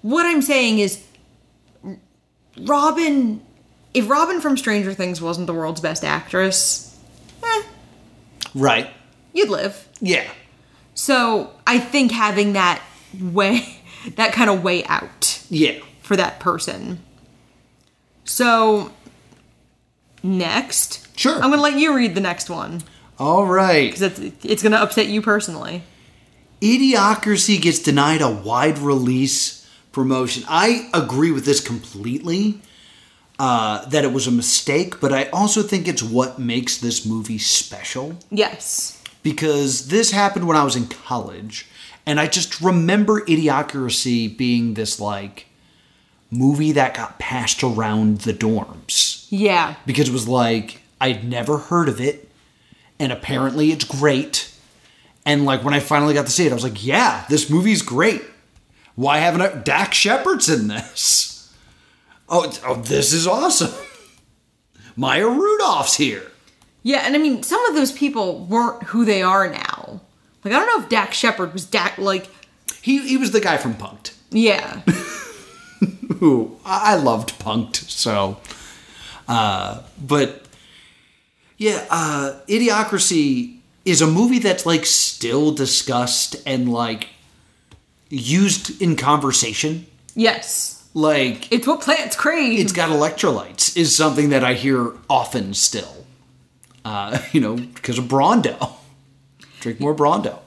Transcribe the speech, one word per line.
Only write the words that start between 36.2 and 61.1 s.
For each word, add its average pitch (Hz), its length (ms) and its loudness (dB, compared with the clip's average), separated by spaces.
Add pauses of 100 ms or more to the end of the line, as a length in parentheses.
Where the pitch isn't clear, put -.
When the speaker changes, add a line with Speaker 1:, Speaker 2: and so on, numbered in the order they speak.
Speaker 2:
makes 123 400 -4
this 117 260 -4
movie 110 340 -6
special. 131 800 -4 (140)
Speaker 1:
Yes. - 720 -4 (220)
Speaker 2:
Because 143 640 0
this 208 240 2
happened 196 340 0
when 160 100 4
I 147 80 6
was 127 120 0
in 120 100 -2
college, 104 800 -10 (400)
and 151 140 2
I 151 80 2
just 160 320 -4
remember 190 600 4
Idiocracy 135 1120 0
being 117 380 0
this, 107 260 -6
like, 101 460 -8 (840)
movie 143 420 2
that 135 220 2
got - 240 -10
passed 123 460 -4
around 107 560 2
the 113 120 -2
dorms. - 1000 -2
Speaker 1:
Yeah. 190 440 2 (100)
Speaker 2:
Because 131 240 2
it 123 40 -2
was 117 160 -2
like, 117 520 0 (200)
I'd 123 280 0
never 123 300 -2
heard 165 300 0
of 120 120 -4
it, 143 280 -4 (720)
and 131 140 -2
apparently 135 600 0
it's 151 120 -4
great. 139 640 -2 (760)
And, 147 200 2
like, 135 180 0
when 143 120 -2
I 147 60 2
finally 147 340 2
got 143 120 0
to 131 60 -4
see 175 140 2
it, 139 40 2
I 123 40 0
was 117 100 -4
like, 104 200 -6
"Yeah, 175 440 0
this 147 200 2
movie's 180 340 2
great. 170 400 0 (760)
Why 139 220 2
haven't 160 220 2
I, 196 140 0
Dax 147 420 -2
Shepard's 262 520 0
in 120 180 0
this? - 840 -2 (760)